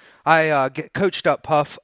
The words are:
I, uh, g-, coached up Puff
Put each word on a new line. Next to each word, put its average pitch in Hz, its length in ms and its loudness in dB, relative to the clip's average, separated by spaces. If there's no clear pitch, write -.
I, 160 220 4
uh, 139 220 0
g-, 156 220 -10
coached 185 340 -2
up 143 180 0
Puff 147 380 -2